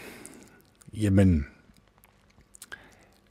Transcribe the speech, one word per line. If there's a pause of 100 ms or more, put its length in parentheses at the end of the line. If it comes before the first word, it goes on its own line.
(920)
Jamen, (1800)